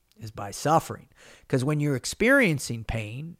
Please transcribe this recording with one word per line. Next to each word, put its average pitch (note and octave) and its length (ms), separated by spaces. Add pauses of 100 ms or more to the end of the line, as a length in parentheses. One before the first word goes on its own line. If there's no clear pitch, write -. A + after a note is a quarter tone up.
(200)
is A2 120
by G2+ 200
suffering. - 560 (400)
'Cause B2+ 160
when D3 160
you're D3 160
experiencing F3 880
pain A2+ 560